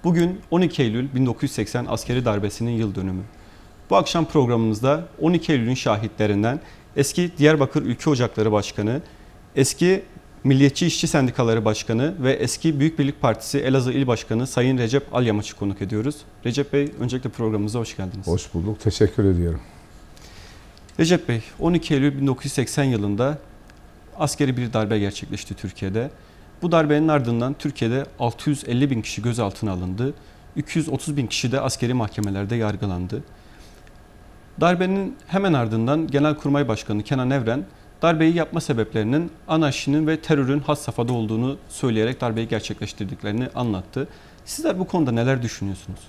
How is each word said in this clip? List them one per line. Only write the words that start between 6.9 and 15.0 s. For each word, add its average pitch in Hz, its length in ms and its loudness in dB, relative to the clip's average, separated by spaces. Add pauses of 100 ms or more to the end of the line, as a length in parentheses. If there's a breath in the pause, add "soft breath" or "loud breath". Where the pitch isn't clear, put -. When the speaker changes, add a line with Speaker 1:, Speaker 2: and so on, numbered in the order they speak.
Speaker 1:
eski 175 420 0
Diyarbakır 147 440 4
Ülke 131 280 -2
Ocakları 113 420 2
Başkanı, 107 500 -2 (540 loud breath)
eski 175 480 2 (400)
Milliyetçi 139 420 4
İşçi 160 220 0
Sendikaları 117 580 2
Başkanı 117 480 0 (100)
ve 131 100 4
eski 143 460 0
Büyük 160 200 2
Birlik 139 220 0
Partisi 131 380 0
Elazığ 131 320 2
İl 131 160 0
Başkanı 117 400 -2
Sayın 127 300 2
Recep 123 380 0